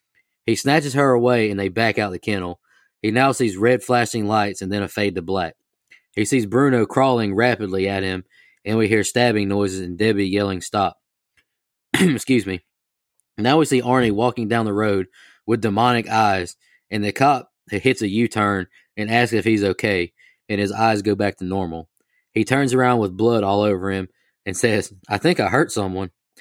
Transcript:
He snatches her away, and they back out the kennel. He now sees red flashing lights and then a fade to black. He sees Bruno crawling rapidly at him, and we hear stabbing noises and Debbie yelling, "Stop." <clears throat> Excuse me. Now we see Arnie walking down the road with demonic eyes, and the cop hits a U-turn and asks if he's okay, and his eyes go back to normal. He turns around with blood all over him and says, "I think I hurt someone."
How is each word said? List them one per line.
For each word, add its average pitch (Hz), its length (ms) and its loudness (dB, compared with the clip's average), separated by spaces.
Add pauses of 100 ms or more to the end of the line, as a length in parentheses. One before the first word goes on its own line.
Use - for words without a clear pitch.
(460)
He 113 100 0
snatches 143 380 0
her 139 160 2
away, 120 400 2
and 98 100 -6
they 98 80 -2
back 110 300 -2
out 104 140 -2
the 90 60 -8
kennel. 92 420 -6 (420)
He 107 80 -2
now 131 220 2
sees 110 240 -2
red 120 260 2
flashing 120 440 -2
lights 104 360 -2
and 95 100 -6
then 101 100 -2
a 95 60 -6
fade 101 280 -2
to 92 60 -6
black. 90 340 -4 (580)
He 107 100 -2
sees 117 220 0
Bruno 123 400 2
crawling 120 480 0
rapidly 101 540 0
at 98 140 -2
him, 92 220 -4 (400)
and 110 140 0
we 110 100 2
hear 104 160 2
stabbing 110 440 0
noises 98 320 -2
and 90 180 -10
Debbie 101 300 2
yelling, 98 320 -2
"Stop." 98 380 -2 (520)
<clears throat> - 440 -20
Excuse 127 520 2
me. 92 180 -8 (720)
Now 127 220 2
we 151 80 4
see 127 160 2
Arnie 123 280 2
walking 113 380 -2
down 117 160 0
the 107 80 -2
road 101 340 0 (400)
with 110 140 0
demonic 113 480 0
eyes, 101 480 0 (340)
and 104 140 -4
the 101 80 -2
cop 135 400 0 (180)
hits 120 320 0
a 104 60 -2
U-turn 101 580 -2 (300)
and 107 120 -6
asks 117 240 2
if 104 120 0
he's 110 180 2
okay, 95 500 -2 (360)
and 101 120 -2
his 101 120 -2
eyes 107 300 0
go 101 120 2
back 101 220 -2
to 92 80 -12
normal. 90 440 -6 (440)
He 110 120 0
turns 131 300 0
around 123 240 4
with 95 180 -2
blood 110 280 2
all 101 180 2
over 98 300 0
him 95 160 -4 (360)
and 95 120 -6
says, 104 360 0 (160)
"I 104 100 -2
think 170 200 2
I 101 120 0
hurt 139 200 0
someone." 95 400 -4 (300)